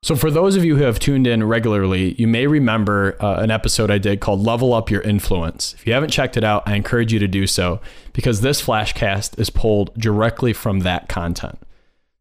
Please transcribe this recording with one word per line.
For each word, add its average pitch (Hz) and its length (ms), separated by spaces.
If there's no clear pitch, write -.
So 151 60
for 156 120
those 185 280
of 175 80
you 156 100
who 143 80
have 120 160
tuned 135 260
in 117 160
regularly, 104 760
you 113 80
may 113 180
remember, 107 760
uh, 101 140
an 104 140
episode 110 400
I 104 80
did 101 220
called 98 220
Level 120 320
Up 113 180
Your 101 80
Influence. 92 760
If - 120
you 110 60
haven't 147 160
checked 143 260
it 113 80
out, 107 220
I 104 100
encourage 113 380
you 110 60
to 101 100
do 95 180
so 90 320
because 110 300
this 135 200
Flashcast 104 760
is 110 100
pulled 104 440
directly 113 580
from 98 280
that 90 280
content. - 500